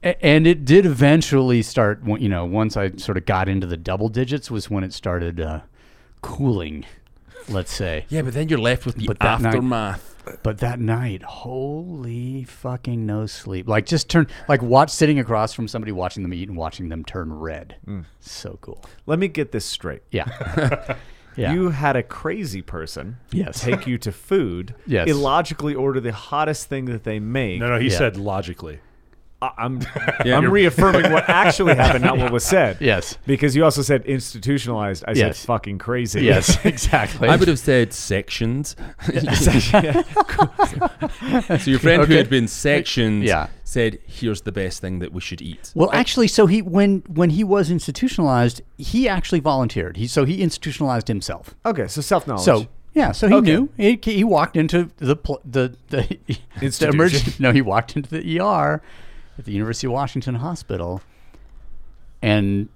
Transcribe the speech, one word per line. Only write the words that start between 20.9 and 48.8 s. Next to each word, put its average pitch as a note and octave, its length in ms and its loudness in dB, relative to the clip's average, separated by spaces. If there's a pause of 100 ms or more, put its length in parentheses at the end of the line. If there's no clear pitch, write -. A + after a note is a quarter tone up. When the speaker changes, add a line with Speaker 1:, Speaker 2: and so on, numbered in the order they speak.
Speaker 3:
<laughs> - 40 -20 (300)
Speaker 1:
Yeah. - 160 -2
Speaker 3:
You F3+ 180 0
had C#3+ 260 0
a B2 80 -2
crazy D3+ 580 -8
person E2 540 -12 (160)
Speaker 1:
Yes. - 280 -4
Speaker 3:
take B2+ 280 -2
you B2 100 -2
to G#2 140 -6
food, G#2 600 -4 (140)
Speaker 1:
Yes. B2+ 220 0
Speaker 3:
illogically D3 680 0
order C3 240 -2
the A#2 140 -6
hottest D3 560 -4
thing C3+ 160 -6
that A#2 180 -6
they G#2+ 160 -6
make. A2 400 -4
Speaker 4:
No, A#2+ 120 -4
no, A#2+ 100 0
he C3 80 2
Speaker 1:
Yeah. G2 100 2
Speaker 4:
said A2+ 180 0
logically. F#2+ 600 -8 (640)
Speaker 3:
I, C3 160 -4
I'm, B2+ 220 -6
Speaker 2:
<laughs> - 440 -4
Yeah. B2 120 4
Speaker 3:
I'm D3+ 80 4
Speaker 2:
You're - 80 4
Speaker 3:
reaffirming F#3 600 6
what D#3 160 2
actually F3+ 460 6
happened, B2+ 300 4
not C3 140 4
what B2 120 2
was A#2+ 140 0
said. C3+ 340 4
Speaker 1:
<laughs> - 20 -10
Yes. G#2+ 460 0
Speaker 3:
Because C3+ 300 2
you D#3 80 6
also C#3+ 180 4
said C3 240 0
institutionalized. A#2 1040 -4
I A2 60 -2
Speaker 1:
Yes. G#2+ 240 2
Speaker 3:
said - 80 -14
fucking G#2 320 -4
crazy. A#2+ 440 -4
Speaker 1:
Yes, G2+ 380 6
<laughs> - 0 -
Speaker 3:
<laughs> - 40 -16
Speaker 1:
exactly. B2 640 2
Speaker 2:
I C#3+ 60 8
would F#3 140 4
have D3 100 2
said B2+ 340 2
sectioned. A2+ 880 -4
<laughs> - 200 -12
Speaker 3:
<laughs> - 120 -2
Yeah. D#3+ 880 2 (1600)
Speaker 2:
So - 120 0
your C3+ 100 4
friend E3+ 220 6
who - 20 8
Speaker 1:
Okay. D3+ 120 6
Speaker 2:
had C3+ 140 4
been B2 180 2
sectioned A#2+ 760 0
Speaker 1:
Yeah. F2 240 2 (160)
Speaker 2:
said, A2+ 420 -2
"Here's A2 360 -6
the G#2 100 -8
best F#2 280 -6
thing F#2 200 -6
that F2 120 -8
we F2+ 80 -8
should - 220 -10
eat." D#2 320 -14
Speaker 1:
Well, E3+ 180 4
Speaker 3:
I - 60 2
Speaker 1:
actually, A3+ 300 2
so G#3+ 180 6
he, G3+ 160 4
when, F#3+ 460 2
when E3+ 220 2
he F3+ 140 2
was F#3+ 260 2
institutionalized, C3+ 920 0 (160)
he A#3+ 300 0